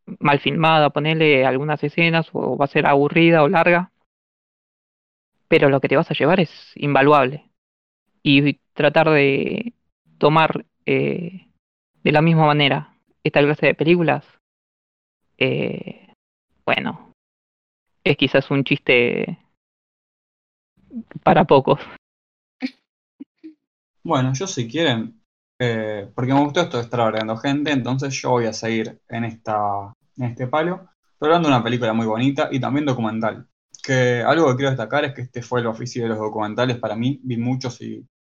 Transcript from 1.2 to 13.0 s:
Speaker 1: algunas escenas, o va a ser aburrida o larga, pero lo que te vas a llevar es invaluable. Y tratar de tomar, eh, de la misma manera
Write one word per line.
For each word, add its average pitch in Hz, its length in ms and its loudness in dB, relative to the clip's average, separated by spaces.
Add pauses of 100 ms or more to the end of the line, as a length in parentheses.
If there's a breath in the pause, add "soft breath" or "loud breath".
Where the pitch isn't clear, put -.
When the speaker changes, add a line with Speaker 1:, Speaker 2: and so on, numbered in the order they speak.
Speaker 1:
algunas 143 380 -2
escenas, 165 480 0
o 127 240 -4
va - 80 -2
a 143 40 0
ser - 180 0
aburrida 151 580 4
o 143 40 4
larga, 175 440 2 (1600)
pero 151 200 4
lo 135 120 2
que 139 80 -2
te 139 80 0
vas 165 140 0
a 151 40 -6
llevar 170 260 2
es - 360 -6
invaluable. 143 760 2 (720)
Y 143 320 4 (180)
tratar 151 380 2
de 139 640 0 (420)
tomar, 156 480 2 (220)
eh, 143 600 -4 (540)
de - 100 0
la 151 100 4
misma 160 240 4
manera 147 480 0 (280)